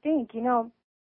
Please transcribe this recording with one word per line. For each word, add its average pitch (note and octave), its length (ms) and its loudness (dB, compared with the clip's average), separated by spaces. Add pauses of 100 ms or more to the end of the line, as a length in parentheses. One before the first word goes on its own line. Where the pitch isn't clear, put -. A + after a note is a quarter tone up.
think, D4 300 0
you A3+ 80 -6
know, A#3 300 0 (340)